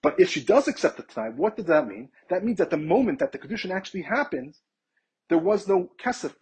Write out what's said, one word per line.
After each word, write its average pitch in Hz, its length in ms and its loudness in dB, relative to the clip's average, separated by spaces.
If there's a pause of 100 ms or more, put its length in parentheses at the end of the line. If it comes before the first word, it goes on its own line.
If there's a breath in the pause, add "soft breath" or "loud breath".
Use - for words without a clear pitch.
But 151 180 2
if 180 100 8
she 143 140 -4
does 262 240 4
accept - 300 0
the 120 60 -14
tanai, 113 320 -6
what 208 220 -2
does 214 80 -8
that 151 220 4
mean? 107 220 -12 (200 soft breath)
That 185 160 -2
means 226 160 0
at 160 80 2
the 165 80 -2
moment 165 420 0
that 139 120 -2
the - 80 -10
kedushin 185 320 -8
actually 190 320 -6
happened, 156 520 -4 (760)
there 170 80 4
was 202 300 0
no 185 320 2
kesef. - 420 -6